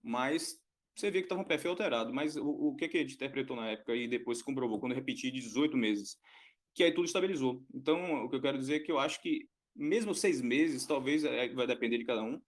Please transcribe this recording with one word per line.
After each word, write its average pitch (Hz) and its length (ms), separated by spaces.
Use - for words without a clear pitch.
mas 131 560
você 208 160
via 190 100
que 185 60
tava 190 140
um 190 40
perfil 175 260
alterado. 123 420
Mas 147 240
o, 123 100
o 147 280
que 165 120
que 160 100
a 160 40
gente 135 140
interpretou 135 420
na 113 140
época 110 220
e 120 140
depois 120 300
se - 80
comprovou, 123 340
quando 123 140
eu - 20
repeti 131 340
de 127 120
dezoito 131 340
meses, 107 420
que 175 120
aí 170 80
tudo 175 100
estabilizou. 160 720
Então, 156 500
o 127 60
que 135 80
eu 127 40
quero 139 160
dizer 135 180
é 151 40
que 151 120
eu 151 60
acho 139 240
que, 160 240
mesmo 196 400
seis 165 260
meses, 135 440
talvez, 147 400
é, 123 240
vai 123 180
depender 120 300
de 117 80
cada 117 180
um 123 240